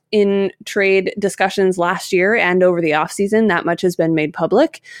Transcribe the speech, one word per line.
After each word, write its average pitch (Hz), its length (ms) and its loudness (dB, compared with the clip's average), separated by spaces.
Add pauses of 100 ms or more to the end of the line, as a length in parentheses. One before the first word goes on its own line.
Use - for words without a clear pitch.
(100)
in 202 400 0 (140)
trade 190 540 0
discussions 190 600 0
last 175 340 -4
year 190 220 2
and 180 280 2
over 180 180 2
the 165 100 0
offseason. 202 580 0
That 175 160 0
much 175 180 -2
has 180 140 0
been 165 180 0
made 156 200 -2
public. 208 480 0 (180)